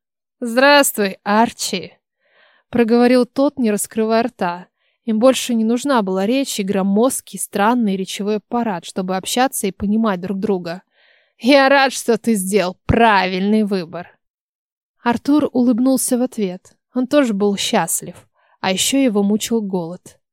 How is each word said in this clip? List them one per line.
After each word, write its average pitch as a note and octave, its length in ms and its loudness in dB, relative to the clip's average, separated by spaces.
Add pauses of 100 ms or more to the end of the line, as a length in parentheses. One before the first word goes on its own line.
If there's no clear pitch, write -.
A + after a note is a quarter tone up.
(400)
«Здравствуй, B3 840 2
Арчи!» G#3+ 680 -2 (760)
проговорил A#3+ 560 4
тот, C#4 340 -2
не A3+ 120 0
раскрывая A3 520 0
рта. F3+ 440 -6 (380)
Им A3 140 -2
больше B3+ 340 2
не A3 100 0
нужна B3 380 0
была F#3+ 240 -2
речь C4 340 -2
и G3+ 40 -2
громоздкий, G3 760 -2
странный G#3+ 560 0
речевой G3 420 -4
аппарат, A3+ 480 -6
чтобы F#3 300 -6
общаться A#3+ 520 -2
и F#3+ 40 -4
понимать G#3 480 -2
друг F#3+ 200 -6
друга. F#3 420 -4 (580)
«Я C4+ 300 4
рад, C4+ 240 2
что A3+ 240 0
ты A#3 160 0
сделал F#3+ 440 -2 (100)
правильный G3+ 760 2
выбор!» F3 540 -6 (840)
Артур C#4+ 500 0
улыбнулся B3+ 640 2
в A#3+ 60 0
ответ. F#3+ 520 -6 (200)
Он B3+ 100 -2
тоже B3+ 300 2
был G3+ 220 0
счастлив, - 720 -4 (320)
а F#3+ 120 -2
ещё F#3+ 260 -2
его A3+ 240 2
мучил G#3+ 400 -2
голод. F#3 580 -8 (140)